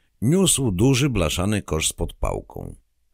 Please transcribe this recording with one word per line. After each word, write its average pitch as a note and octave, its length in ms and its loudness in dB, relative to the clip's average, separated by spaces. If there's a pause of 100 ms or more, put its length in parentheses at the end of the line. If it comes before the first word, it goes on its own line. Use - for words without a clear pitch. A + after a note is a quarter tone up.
(220)
Niósł C#3+ 480 2
duży B2+ 400 2
blaszany F#2 520 -2
kosz D#2+ 260 -4
z - 40 -2
podpałką. G1+ 840 -8 (380)